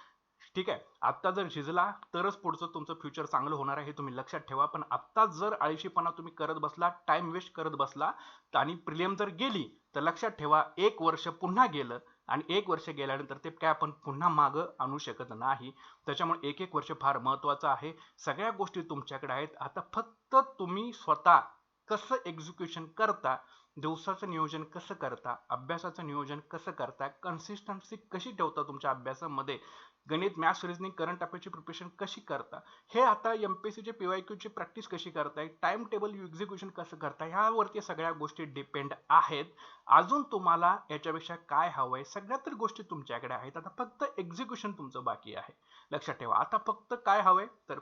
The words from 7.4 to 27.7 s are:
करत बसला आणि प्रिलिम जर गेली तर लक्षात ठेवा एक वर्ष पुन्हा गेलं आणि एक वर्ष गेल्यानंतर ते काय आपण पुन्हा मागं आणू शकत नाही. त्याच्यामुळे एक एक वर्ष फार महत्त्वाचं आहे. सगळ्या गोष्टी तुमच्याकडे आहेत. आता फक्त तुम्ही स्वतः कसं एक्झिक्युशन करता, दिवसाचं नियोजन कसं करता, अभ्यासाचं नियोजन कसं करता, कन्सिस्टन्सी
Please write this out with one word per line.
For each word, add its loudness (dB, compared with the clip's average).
करत -2
बसला 0
आणि 4
प्रिलिम 0
जर 0
गेली -2
तर 0
लक्षात 0
ठेवा 4
एक 4
वर्ष 2
पुन्हा 4
गेलं -2
आणि 0
एक 2
वर्ष -2
गेल्यानंतर -4
ते -6
काय 2
आपण 2
पुन्हा 0
मागं 4
आणू -2
शकत -8
नाही. -2
त्याच्यामुळे -2
एक -4
एक -6
वर्ष -2
फार 2
महत्त्वाचं 0
आहे. 0
सगळ्या -2
गोष्टी -4
तुमच्याकडे -6
आहेत. -4
आता -6
फक्त -2
तुम्ही 2
स्वतः 8
कसं 0
एक्झिक्युशन -8
करता, 0
दिवसाचं -4
नियोजन -2
कसं -12
करता, -6
अभ्यासाचं -6
नियोजन -6
कसं -10
करता, -6
कन्सिस्टन्सी -10